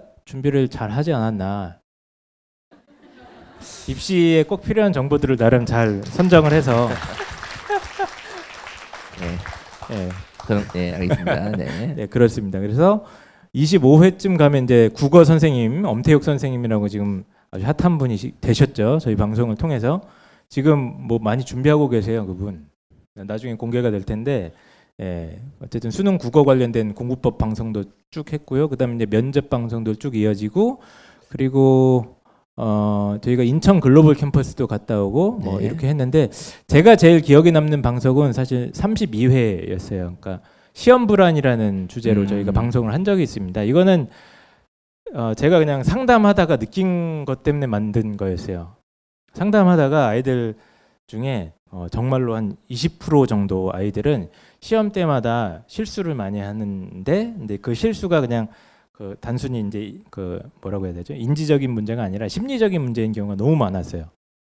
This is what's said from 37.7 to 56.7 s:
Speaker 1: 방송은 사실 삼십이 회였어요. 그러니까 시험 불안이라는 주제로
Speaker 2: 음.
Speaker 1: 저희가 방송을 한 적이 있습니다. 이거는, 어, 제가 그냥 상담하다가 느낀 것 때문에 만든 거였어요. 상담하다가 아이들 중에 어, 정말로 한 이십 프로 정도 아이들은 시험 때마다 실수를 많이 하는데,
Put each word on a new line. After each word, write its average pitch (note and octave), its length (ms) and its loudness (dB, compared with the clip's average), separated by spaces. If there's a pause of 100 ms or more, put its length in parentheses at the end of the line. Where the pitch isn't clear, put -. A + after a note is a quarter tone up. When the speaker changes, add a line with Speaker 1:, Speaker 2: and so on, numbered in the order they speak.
Speaker 1:
방송은 B2+ 500 2
사실 B2+ 400 -4
삼십이 E3+ 540 -2
회였어요. F#2+ 920 -2
그러니까 F#2 200 -10 (340)
시험 B3 320 4
불안이라는 C3 840 2
주제로 A2+ 340 0
Speaker 2:
음. G2 60 0
Speaker 1:
저희가 G2+ 260 -2
방송을 A2+ 420 0
한 F3+ 80 -2
적이 G3 200 0
있습니다. G2+ 400 -6
이거는, E3 440 2 (1080)
어, A#2 220 -4
제가 D#3+ 240 4
그냥 C#3+ 240 0
상담하다가 G3+ 760 4
느낀 E3 680 -2
것 C3 180 -6
때문에 D3 240 0
만든 G#2+ 500 -2
거였어요. F#2 560 -6 (600)
상담하다가 F3 760 4
아이들 A#2+ 480 -2 (500)
중에 A2 460 -6 (180)
어, F2+ 220 -12
정말로 B2+ 440 -2
한 G#2+ 200 -6 (140)
이십 B2+ 300 -6
프로 D3 260 4
정도 F#2+ 480 -2
아이들은 G#2 560 -4 (300)
시험 G#3+ 320 -2
때마다 A#2 760 -2
실수를 F#3+ 480 -8
많이 G2+ 240 -8
하는데, G2 640 -10 (340)